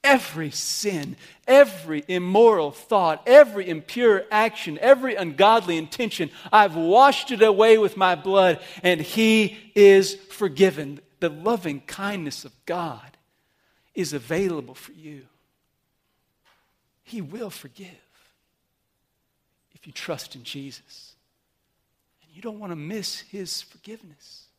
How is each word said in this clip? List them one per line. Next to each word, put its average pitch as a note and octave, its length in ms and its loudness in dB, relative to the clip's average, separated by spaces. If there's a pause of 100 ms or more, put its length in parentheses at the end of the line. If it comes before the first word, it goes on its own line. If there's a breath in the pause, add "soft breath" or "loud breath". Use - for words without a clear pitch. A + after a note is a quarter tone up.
Every D#3+ 460 0
sin, F#3 640 -8 (300 soft breath)
every F3+ 600 2
immoral F3+ 640 2
thought, F3 520 -2
every A#3 440 6
impure F#3+ 640 -2
action, G#3+ 480 -4
every B3+ 340 2
ungodly F#3 640 0
intention, D#3+ 500 -8 (240 loud breath)
I've G#3 220 4
washed G#3 560 2
it A3 100 -4
away A3 380 4
with G3+ 180 -2
my F#3 200 0
blood, F#3 440 0 (220 loud breath)
and F3+ 180 0
he A3 560 0 (200)
is G3 400 6 (120)
forgiven. D3+ 720 -4 (200)
The F3 80 -4
loving D#3+ 540 -8
kindness G3 600 -12
of C3+ 80 -20 (140)
God D3+ 500 -12 (760)
is E3 180 -8
available D3 640 -8
for - 160 -20
you. D3+ 380 -20 (1800)
He A#3 160 -16
will F#3+ 300 -14
forgive - 360 -20 (1900)
if - 140 -20
you D3 60 -20
trust - 420 -14
in C3 80 -20
Jesus. - 720 -20 (1080)
And D#3+ 100 -20
you F3 80 -20
don't G#3+ 160 -16
want G3+ 140 -14
to E3 40 -12
miss F3+ 440 -12
his - 420 -14
forgiveness. - 760 -20 (180)